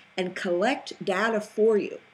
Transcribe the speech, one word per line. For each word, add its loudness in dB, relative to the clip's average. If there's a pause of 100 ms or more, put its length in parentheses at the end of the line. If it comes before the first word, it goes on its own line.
(140)
and -4
collect -2
data 0
for 4
you. -4 (160)